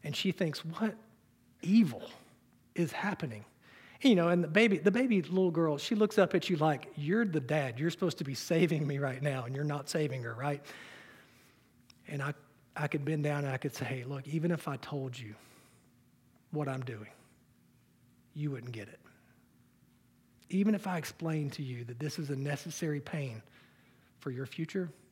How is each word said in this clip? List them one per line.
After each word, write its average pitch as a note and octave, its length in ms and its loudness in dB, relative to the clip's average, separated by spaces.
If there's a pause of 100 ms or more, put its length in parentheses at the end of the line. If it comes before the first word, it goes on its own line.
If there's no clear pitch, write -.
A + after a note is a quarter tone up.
And D3 100 -4
she F#3+ 160 0
thinks, E3 320 -2
"What F#3+ 320 -4 (640)
evil E3+ 420 4 (720)
is E3 200 0
happening?" C3+ 500 -4 (560)
You B3+ 160 8
know, E3+ 140 6
and F3 120 6
the D#3+ 60 0
baby, G3+ 300 6
the E3+ 140 6
baby A#3 300 4
little F3+ 300 2
girl, D#3 260 2
she - 160 -2
looks G#3+ 240 4
up F#3+ 180 6
at E3+ 140 2
you F3+ 60 4
like, D3+ 400 2
"You're F3+ 300 2
the D#3 160 0
dad. C3 400 0
You're E3 100 0
supposed - 280 -2
to E3 40 -4
be C#3 100 -4
saving E3 540 2
me C#3+ 100 -2
right C3 240 -2
now, C3+ 220 -2
and B2 100 -6
you're C#3+ 120 -2
not C#3+ 240 -4
saving C3+ 340 0
her, A#2 100 -6
right?" C#3 300 -4 (1400)
And C#3+ 160 -4
I, D3 100 -4 (440)
I D3 100 -2
could D3 160 -2
bend D3+ 220 0
down D3 180 0
and C3+ 100 -2
I B2+ 40 -2
could C#3 180 -4
say, - 80 -4
"Hey, B2+ 220 -4
look, C3+ 200 -8
even D#3+ 260 0
if E3 180 -4
I C#3 80 -6
told C3 420 -8
you G#2+ 160 -12 (1160)
what D3 180 -2
I'm C3 120 -4
doing, A2 300 -10 (1200)
you D3 180 -4
wouldn't B2 200 -8
get G#2+ 160 -10
it. - 120 -20 (1500)
Even G3+ 240 4
if F#3+ 100 -6
I F3+ 140 0
explained D#3 540 -2
to D3 100 -8
you B2 220 -6
that A#2 120 -12
this D3 220 -6
is D3 100 -6
a C#3+ 60 -2
necessary D3 640 -4
pain C3+ 420 -6 (760)
for - 100 -6
your C3 160 -6
future D#3+ 460 -6 (200)